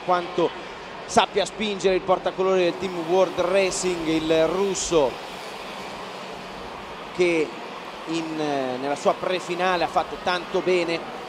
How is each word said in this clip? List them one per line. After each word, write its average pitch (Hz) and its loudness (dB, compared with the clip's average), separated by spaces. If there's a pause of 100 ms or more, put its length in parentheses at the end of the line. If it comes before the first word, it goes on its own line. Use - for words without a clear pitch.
quanto 175 2 (560)
sappia 190 4
spingere 196 0
il 180 2
portacolore 185 2
del 170 2
team 180 -4
World 180 4
Racing, 180 2
il 160 4
russo, 170 2 (2000)
che 170 4 (600)
in, 160 -4
eh, 139 -2
nella 139 -2
sua 180 4
prefinale 175 0
ha 151 -2
fatto 160 0
tanto 180 0
bene. 165 0